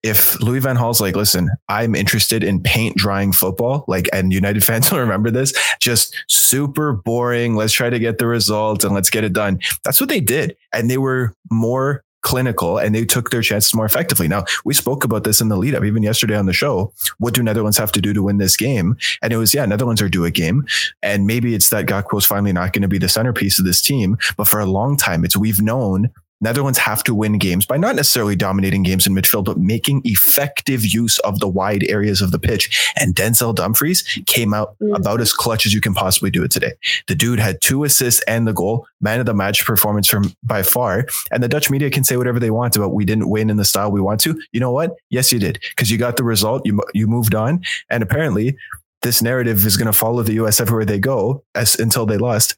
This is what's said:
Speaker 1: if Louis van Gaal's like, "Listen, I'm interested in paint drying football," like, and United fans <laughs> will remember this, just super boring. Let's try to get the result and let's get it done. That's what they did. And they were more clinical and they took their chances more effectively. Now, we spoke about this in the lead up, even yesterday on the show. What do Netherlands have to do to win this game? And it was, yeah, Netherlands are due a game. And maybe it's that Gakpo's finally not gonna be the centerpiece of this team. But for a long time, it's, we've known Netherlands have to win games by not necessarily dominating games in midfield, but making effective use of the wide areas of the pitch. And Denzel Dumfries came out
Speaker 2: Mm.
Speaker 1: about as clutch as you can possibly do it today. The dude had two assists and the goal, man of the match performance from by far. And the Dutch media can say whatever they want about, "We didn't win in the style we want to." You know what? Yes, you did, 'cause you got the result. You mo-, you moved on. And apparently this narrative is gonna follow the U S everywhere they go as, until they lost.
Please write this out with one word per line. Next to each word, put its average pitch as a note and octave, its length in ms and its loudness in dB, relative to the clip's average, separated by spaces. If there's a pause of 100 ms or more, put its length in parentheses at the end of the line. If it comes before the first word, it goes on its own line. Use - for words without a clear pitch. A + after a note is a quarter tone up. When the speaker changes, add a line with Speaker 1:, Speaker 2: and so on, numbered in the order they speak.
Speaker 1:
if G#2+ 360 0
Louis B2 200 2
van C3 160 0
Gaal's A#2+ 240 2
like, F#2+ 160 0
"Listen, F#2+ 340 2 (180)
I'm A2 280 0
interested G2+ 480 0
in F#2 180 0
paint G#2+ 340 0
drying G2 360 0
football," A#2 560 0
like, F2 240 0
and F#2 200 2
United G2+ 300 2
fans A#2 260 2
<laughs> - 40 0
will D#3+ 80 0
remember A2 320 0
this, C3 200 0 (280)
just - 340 0 (140)
super C#3+ 640 2
boring. A#2 640 0
Let's G#2+ 160 0
try A#2+ 180 0
to B2 80 0
get A2+ 200 0
the A#2+ 100 0
result G#2+ 560 0
and G2 100 0
let's F#2+ 160 0
get A2 140 0
it G2+ 80 -2
done. G2 260 0 (240)
That's - 180 0
what C#4 100 -2
they B3+ 100 0
did. C#3 360 0 (160)
And A3+ 160 0
they C3 100 0
were B2+ 360 -2 (160)
more B2+ 540 0 (180)
clinical A2 560 0
and G#2+ 160 0
they A#2 100 0
took A#2 260 -2
their A#2 120 0
chances G#2 320 0
more A2+ 100 0
effectively. A2 440 0
Now, F#2+ 160 -2 (200)
we - 80 -2
spoke C#3 320 0
about A2 200 0
this G#2+ 180 2
in A2 60 0
the G#2 100 2
lead B2+ 160 0
up, - 100 0
even G#2+ 180 2
yesterday G#2+ 340 0
on G2+ 100 2
the F#2 80 2
show. A2 360 0 (280)
What A#2 160 -2
do B2+ 80 4
Netherlands G#2+ 340 2
have G#2+ 160 -2
to G#2 80 0
do G2+ 140 0
to G2+ 80 2
win G2+ 160 2
this F#2+ 180 2
game? A2 400 0 (240)
And A2 100 -2
it A#2 60 0
was, A2+ 160 2
yeah, C#3 140 2
Netherlands G#2+ 340 0
are G2+ 80 0
due F2 160 0
a E2+ 60 0
game. G#2+ 340 0 (380)
And G2+ 240 0
maybe A#2 280 0
it's G2+ 140 2
that G#2 160 0
Gakpo's G2+ 400 -2
finally G2+ 300 2
not F2+ 180 0
gonna G2+ 160 0
be F#2+ 100 2
the F2 120 0
centerpiece A2 480 0
of F#2 80 2
this F2+ 160 2
team. A#2 340 2 (220)
But G#2 100 0
for G#2+ 100 2
a G#2 80 0
long A2+ 300 2
time, E2+ 260 0
it's, F2 140 0
we've G2+ 240 0
known G#2+ 500 0 (300)
Netherlands B2+ 400 0
have A2 240 -2
to A#2+ 100 0
win G#2+ 240 2
games F#2+ 260 2
by C#3 140 0
not G#3 180 0
necessarily A2+ 400 2
dominating F#2+ 460 0
games F#2 240 2
in G2 80 2
midfield, F#2+ 320 0
but G2+ 100 -2
making A2+ 480 0
effective C3 800 0
use A2 360 0
of G2+ 200 -2
the G2+ 80 0
wide G2 400 0
areas G2+ 320 0
of F2+ 120 2
the G2 60 0
pitch. - 640 -2
And G#2+ 140 0
Denzel A2+ 400 0
Dumfries A2 480 0 (240)
came A2 260 2
out G#2+ 300 -2
Speaker 2:
Mm. G#3 120 0
Speaker 1:
about G#2 280 0
as G#2+ 100 2
clutch A2+ 320 0
as G#2 80 2
you G#2 80 2
can G2+ 140 0
possibly F#2+ 360 0
do F2 120 0
it - 80 -2
today. - 220 -2 (340)
The F#3 80 -2
dude A#2+ 240 0
had G#2 240 0
two C#3 220 0
assists B2+ 380 2
and A2+ 240 0
the A2 60 0
goal, F#2+ 340 -2 (140)
man A2 200 0
of A#2 60 0
the A2+ 60 0
match G2+ 320 0
performance G#2 420 0
from G2+ 360 0
by G#2+ 200 -2
far. A#2+ 440 0 (240)
And B2 120 0
the A#2+ 60 0
Dutch D3+ 220 0
media C#3 180 0
can C3 160 0
say B2 140 0
whatever B2 220 0
they A2+ 100 0
want A#2 260 0
about, G2+ 160 0
"We G2+ 140 0
didn't G#2+ 240 0
win G#2+ 180 2
in G#2 80 2
the G2+ 80 2
style G2+ 260 0
we G2+ 120 0
want G#2 200 0
to." D#3 160 0 (140)
You A#2 80 -2
know B2+ 120 0
what? D#3+ 240 -2 (120)
Yes, - 240 0
you A#2+ 60 0
did, G2 220 -2 (160)
'cause G#2+ 140 0
you A#2 60 2
got A#2+ 220 -2
the C3 60 -2
result. A2 420 0
You G#2 80 0
mo-, G2+ 180 0
you G#2+ 140 0
moved A2 280 0
on. C3 280 0 (260)
And A#2 140 0
apparently B2 540 0 (440)
this A#2+ 220 0
narrative A#2 420 0
is G#2+ 140 2
gonna A2+ 160 0
follow A#2 280 -2
the G#2+ 120 0
U A2 140 0
S G#2+ 120 0
everywhere A2 240 0
they G2+ 140 0
go B2+ 440 0 (120)
as, A2 240 0
until A2+ 260 0
they G#2 140 0
lost. - 400 0